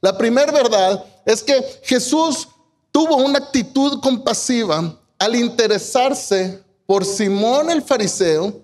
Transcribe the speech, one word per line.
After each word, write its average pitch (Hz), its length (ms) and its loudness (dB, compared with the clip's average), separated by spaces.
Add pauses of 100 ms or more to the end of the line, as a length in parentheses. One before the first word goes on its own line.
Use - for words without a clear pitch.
La 185 160 2
primer 240 360 2
verdad 208 520 2 (200)
es 220 180 2
que 269 400 -2
Jesús 302 640 0 (440)
tuvo 311 260 2
una 277 220 2
actitud 277 640 -2
compasiva 214 960 -2 (200)
al 214 160 0
interesarse 226 1300 -2 (240)
por 196 180 2
Simón 220 680 0
el 320 120 0
fariseo 190 800 0